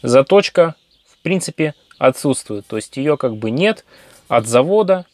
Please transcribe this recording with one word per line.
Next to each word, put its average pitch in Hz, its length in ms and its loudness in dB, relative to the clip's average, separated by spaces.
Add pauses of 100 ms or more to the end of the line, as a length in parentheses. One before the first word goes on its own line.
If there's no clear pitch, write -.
заточка, 165 720 2 (340)
в - 140 -20
принципе, 165 520 -4 (240)
отсутствует. 127 680 -2
То 110 120 -8
есть - 200 -12
её 143 200 -2
как 120 180 -4
бы 110 160 -6
нет 190 340 -2 (440)
от 117 180 0
завода. 180 680 0